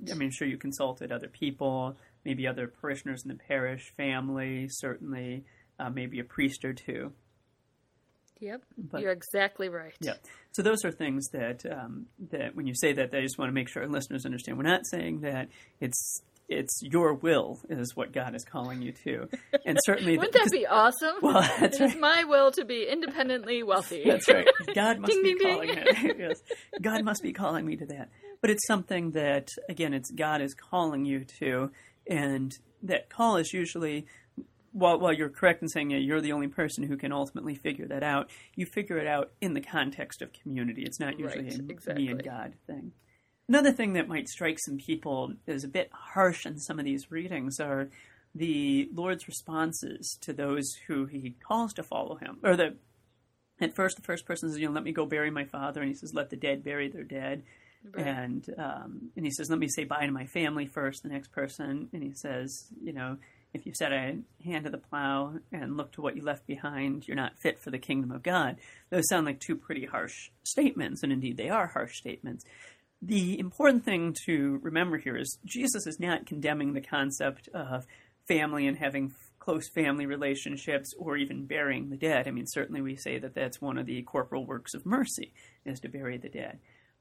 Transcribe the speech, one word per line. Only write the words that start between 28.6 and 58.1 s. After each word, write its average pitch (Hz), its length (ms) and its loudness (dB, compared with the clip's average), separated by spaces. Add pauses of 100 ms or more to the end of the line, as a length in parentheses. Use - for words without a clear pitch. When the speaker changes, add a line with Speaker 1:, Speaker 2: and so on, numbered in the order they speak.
Speaker 1:
something 180 440 0
that, 143 380 2 (200)
again, 160 240 -2
it's 131 180 -4
God 151 300 0
is 139 120 -2
calling 156 520 0
you 135 180 0 (160)
to, 135 320 0 (360)
and 139 460 0 (280)
that 185 280 -2
call 226 280 4
is 160 160 0
usually, 165 520 -2 (680)
while, 175 260 6
while 175 140 6
you're 151 160 0
correct 170 320 4
in 160 80 -2
saying, 147 220 -2
yeah, 139 60 2
you're 139 220 2
the 151 140 0
only 147 160 -2
person 151 340 -2
who 139 140 -2
can 139 160 -4
ultimately 143 420 -4
figure 147 320 -4
that 139 160 -4
out, 147 260 2 (260)
you 180 100 -4
figure 196 320 -4
it 151 100 -2
out 147 320 0
in 185 140 0
the 139 80 -2
context - 600 -4
of - 120 -12
community. 127 500 -4
It's 127 160 -8
not 143 180 -4
usually 139 280 -6
Speaker 2:
Right, 127 140 -8
Speaker 1:
a 139 40 -8
me 147 100 -10
Speaker 2:
exactly. 143 360 -4
Speaker 1:
and 123 140 -4
God 123 300 -10 (140)
thing. 151 240 -12 (560)
Another 277 240 6
thing 220 220 0
that 170 140 2
might 156 220 -4
strike 160 360 -2
some 139 120 -6
people 139 560 -4 (140)
as 139 160 -4
a 143 40 -8
bit - 260 -2
harsh - 520 2
in 151 140 -8
some 156 200 -6
of 147 60 -2
these 139 260 -4
readings 160 480 -4
are 139 300 -2 (440)
the 143 600 2
Lord's 175 340 -2
responses - 960 -4
to 151 120 -6
those 143 320 -2 (220)
who 139 180 0
he 135 300 -8 (100)
calls 226 280 0
to - 100 -8
follow - 320 -4
him. - 280 -12
Or 185 120 8
the, 165 200 4 (840)
at 165 140 0
first, 190 220 2
the - 60 -18
first 170 220 -4
person 165 240 -4
says, 151 100 -4
you 156 80 0
know, 147 60 0
"Let 151 120 -2
me 156 80 -4
go 156 120 0
bury 151 240 0
my 147 160 -4
father." 143 360 -6
And 139 80 0
he 139 60 -2
says, - 180 -14
"Let 143 160 -2
the 139 80 -10
dead 139 260 0
bury 143 260 -4
their 151 140 -10
dead." 139 400 -6 (500)
Speaker 2:
Right. 170 140 -4
Speaker 1:
And, 127 380 -4 (120)